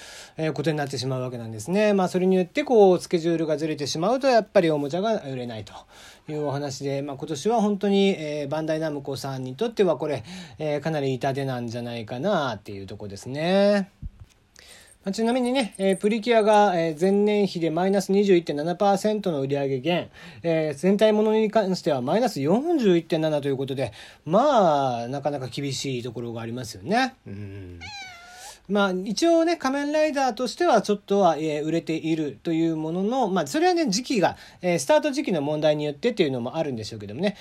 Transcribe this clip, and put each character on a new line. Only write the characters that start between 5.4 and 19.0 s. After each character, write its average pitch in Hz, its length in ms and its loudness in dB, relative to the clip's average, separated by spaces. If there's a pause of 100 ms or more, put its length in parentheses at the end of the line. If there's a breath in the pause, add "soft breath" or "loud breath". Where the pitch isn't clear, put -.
な 120 100 -8
い 107 80 -10
と - 80 -20 (560 loud breath)
い 151 60 -6
う 147 100 -4
お 139 60 -2
話 139 340 -6
で、 139 160 -2
ま 143 140 -8
あ、 - 20 -16
今 139 100 -10
年 156 220 -2
は 233 120 2
本 208 160 2
当 202 120 0
に、 196 280 4
え 151 280 -6
ー、 - 20 -6
バ 156 140 -4
ン 160 40 -4
ダ 160 100 0
イ 156 40 -2
ナ 160 100 -2
ム 147 120 -6
コ 139 160 -8
さ 135 180 -8
ん 131 80 -8
に 127 140 -10
と 226 100 -2
っ - 40 -2
て 226 120 2
は 165 140 4
こ 156 100 -4
れ、 127 160 -4 (360 loud breath)
え 151 180 -2
ー、 - 20 -2
か 160 120 -4
な 151 100 -2
り 135 120 0
痛 135 200 -2
手 139 100 -4
な 131 160 -4
ん 120 80 -8
じ 113 100 -8
ゃ 120 40 -8
な 120 160 -8
い 113 80 -10
か 123 140 -10
な 151 360 0
っ 101 40 -12
て - 120 -16
い 98 100 -12
う 95 60 -14
と 104 80 -12
こ 101 140 -14
で 98 80 -14
す - 80 -16
ね。 190 640 2 (1120 loud breath)
ま 196 60 -4
あ、 - 20 -4
ち 226 100 -2
な 226 80 2
み 254 80 2
に 247 140 0
ね、 254 240 -2
え 196 160 2
ー、 185 40 -2
プ 208 120 0
リ 226 100 0
キ 233 140 2
ュ 226 60 6
ア 214 40 4
が、 208 340 6
え 165 120 2
ー、 151 100 -6
前 190 120 4
年 208 360 4
比 180 140 -4
で 165 80 0
マ 175 180 0
イ 190 40 2
ナ 196 100 2
ス 190 100 -2
二 202 140 4
十 196 100 6
一 170 80 4
点 156 140 -4
七 165 180 -2
パ 202 160 2
ー 196 60 4
セ 214 160 0